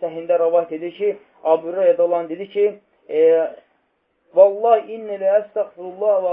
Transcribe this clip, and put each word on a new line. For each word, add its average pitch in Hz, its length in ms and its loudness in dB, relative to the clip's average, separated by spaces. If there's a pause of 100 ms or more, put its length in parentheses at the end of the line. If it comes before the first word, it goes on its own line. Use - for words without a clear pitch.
səhihində 170 380 -2
rivayət 165 320 0
edir 165 200 -8
ki, 196 260 -4 (260)
Əbu 160 240 0
Hüreyrə 180 260 0
radiyallahu 175 260 0
anh 170 100 -8
dedi 185 200 -10
ki, 202 300 -2 (300)
e, 160 380 4 (880)
"Vallahi 208 580 2
inni 214 260 -12
la 196 140 0
astaghfirullah 196 880 -2
və 180 100 -2